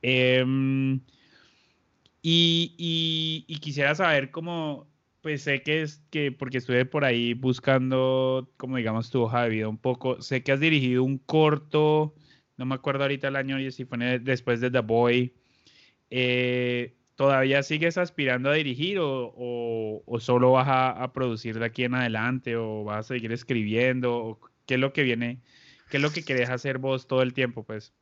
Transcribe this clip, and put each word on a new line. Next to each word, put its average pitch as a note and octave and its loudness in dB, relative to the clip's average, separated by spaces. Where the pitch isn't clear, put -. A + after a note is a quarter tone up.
Em, C3 2
y, E3+ 2
y, D#3+ -4
y D#3 -10
quisiera D3 -2
saber D3+ 0
cómo, E3 -8
pues D3 -6
sé C#3 -2
que D#3 0
es D3+ -8
que, D3 -2
porque B2+ -6
estuve B2 2
por C#3+ 0
ahí A#2+ 2
buscando, C3 0
como C3 -6
digamos, A2+ -2
tu B2+ 2
hoja A#2+ 2
de A#2 0
vida A2 -2
un A2 -6
poco. B2+ -2
Sé C3 -4
que C#3 0
has C#3 2
dirigido C3 4
un C3+ 0
corto, D3+ 2
no B2+ -6
me C3 -2
acuerdo C#3 -2
ahorita C#3 -2
el C3+ -4
año, C3+ -4
y C3+ -6
si B2+ -10
fue B2 -8
en A#2 -2
el, B2 0
después B2+ 0
de B2+ 0
The B2 2
Boy. A#2+ 2
Eh, B2 -2
¿todavía C#3 4
sigues D#3 -2
aspirando C#3 0
a D3 4
dirigir D#3 -2
o, C3+ -4
o, A#2 -6
o A#2 -4
solo B2 6
vas C3 4
a, C3 2
a A#2+ -6
producir A2+ -4
de A2+ -4
aquí A#2 -4
en B2 -2
adelante A#2+ -2
o G#2+ -6
vas G#2+ -6
a B2+ -8
seguir A2+ -4
escribiendo? A#2+ 0
¿O A2+ -10
qué C3 -2
es B2+ 2
lo C3+ 0
que D3+ 0
viene? A#2+ -2
¿Qué - -4
es C#3 0
lo D3 0
que D#3 -8
querés B2 0
hacer C3 -4
vos C3 -4
todo C3 2
el B2+ 0
tiempo, A#2+ -4
pues? G#2+ -14